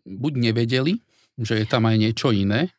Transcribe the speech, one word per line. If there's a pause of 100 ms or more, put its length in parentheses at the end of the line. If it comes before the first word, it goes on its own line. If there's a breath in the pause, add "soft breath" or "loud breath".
buď
nevedeli, (320 soft breath)
že
je
tam
aj
niečo
iné,